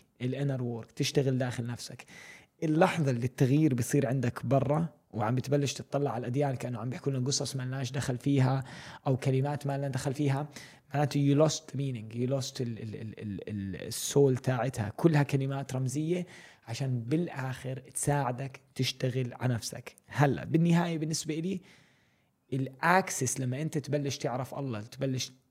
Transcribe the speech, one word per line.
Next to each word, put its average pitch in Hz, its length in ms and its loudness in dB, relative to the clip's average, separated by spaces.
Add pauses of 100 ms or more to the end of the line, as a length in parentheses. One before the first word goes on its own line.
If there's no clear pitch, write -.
(220)
ال 127 120 0
inner 127 500 -2
work، - 120 -20
تشتغل 135 420 2
داخل 123 280 -2
نفسك. 120 380 -10 (580)
اللحظة 160 480 4
اللي 120 160 2
التغيير 139 480 6
بصير 127 320 2
عندك 123 400 0
برا 139 420 2 (240)
وعم 107 220 0
بتبلش 131 380 0
تطلع 139 380 -2
على 113 100 -4
الأديان 135 360 0
كأنه 123 220 -6
عم 120 120 -6
بيحكوا 139 220 -4
لنا 127 140 -2
قصص 135 300 -2
ما 131 60 -6
لناش 127 280 -6
دخل 127 280 -2
فيها 131 460 4 (420)
أو 135 100 4
كلمات 139 500 0
ما 139 120 -2
لنا 139 100 -2
دخل 131 260 -2
فيها، 147 340 0 (460)
معناته 143 400 4
you 151 140 6
lost - 140 -2
meaning، 120 520 -6
you 123 160 -2
lost 131 300 -4
ال، 117 220 -4
ال، 110 120 -8
ال، 107 260 -10
ال، 101 280 -8
ال، 98 380 -6
السول 135 500 4
تاعتها، 120 600 -2
كلها 151 260 6
كلمات 139 520 -2
رمزية 156 520 -2 (420)
عشان 127 320 -2
بالآخر 131 800 -4
تساعدك 135 840 -2 (140)
تشتغل 127 600 -2
على 123 200 0
نفسك. - 420 -8 (100)
هلأ 131 380 4
بالنهاية 170 540 4
بالنسبة 156 400 -4
إلي 180 220 -4 (920)
الأكسس، 139 880 2
لما 127 220 -2
أنت 156 160 -2
تبلش 139 400 -2
تعرف 127 360 -4
الله، 127 260 -4
تبلش 131 520 -4 (180)